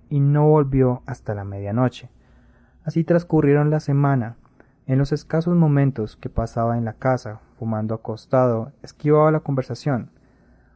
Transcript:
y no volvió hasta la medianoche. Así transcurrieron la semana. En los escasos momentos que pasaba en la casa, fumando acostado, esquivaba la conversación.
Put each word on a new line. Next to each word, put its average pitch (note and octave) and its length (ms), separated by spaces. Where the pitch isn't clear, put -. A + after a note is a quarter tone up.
y C#3+ 120
no D3 260
volvió C3+ 580
hasta A2+ 300
la G2+ 80
medianoche. G2+ 680
Así E3 200
transcurrieron D3+ 680
la D3+ 100
semana. C#3 580
En C3+ 100
los C#3 140
escasos E3 440
momentos C#3 600
que - 140
pasaba A#2 480
en A#2 80
la A2 80
casa, B2 480
fumando A2 340
acostado, A2+ 760
esquivaba D3+ 480
la D#3 120
conversación. C3 680